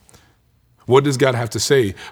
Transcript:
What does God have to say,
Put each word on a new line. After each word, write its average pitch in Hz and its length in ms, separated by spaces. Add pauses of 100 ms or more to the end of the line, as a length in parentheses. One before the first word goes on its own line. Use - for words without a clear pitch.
(880)
What 135 180
does 139 140
God 131 160
have 117 160
to 117 100
say, 117 340 (180)